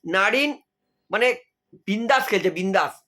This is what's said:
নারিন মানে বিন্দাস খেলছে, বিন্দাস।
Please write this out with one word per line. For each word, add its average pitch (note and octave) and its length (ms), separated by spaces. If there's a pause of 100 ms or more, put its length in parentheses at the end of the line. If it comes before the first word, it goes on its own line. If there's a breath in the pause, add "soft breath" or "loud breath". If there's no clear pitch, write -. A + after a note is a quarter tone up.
নারিন A3 560 (500)
মানে A#3+ 240 (520)
বিন্দাস A#3 420
খেলছে, F#3 220
বিন্দাস। F3+ 420 (160)